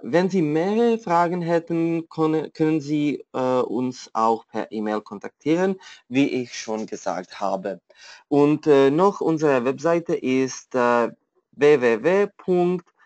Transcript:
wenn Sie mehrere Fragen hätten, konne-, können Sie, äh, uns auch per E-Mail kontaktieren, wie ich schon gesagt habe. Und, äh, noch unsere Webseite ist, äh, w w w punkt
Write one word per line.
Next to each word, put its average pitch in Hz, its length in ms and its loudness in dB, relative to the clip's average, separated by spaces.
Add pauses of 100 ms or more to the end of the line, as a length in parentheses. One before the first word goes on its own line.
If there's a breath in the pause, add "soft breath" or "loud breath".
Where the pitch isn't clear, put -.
wenn 170 260 0
Sie 180 140 0
mehrere 208 560 0
Fragen 175 420 0
hätten, 165 680 -2
konne-, 156 440 -2
können 160 280 0
Sie, 147 540 -2
äh, 127 280 0
uns 123 520 -4
auch 113 340 0
per - 240 -8
E-Mail 107 300 -4
kontaktieren, 170 760 -4 (320 loud breath)
wie 135 200 0
ich 123 240 -6
schon 110 320 -8
gesagt 92 540 -10
habe. 95 420 -6 (460 loud breath)
Und, 147 400 2
äh, 139 240 6
noch 190 280 2
unsere 147 460 0
Webseite 165 500 -2
ist, 131 600 -4
äh, 120 340 2 (440)
w 147 280 4
w 117 220 2
w 190 240 2 (100)
punkt 180 500 -2 (180 soft breath)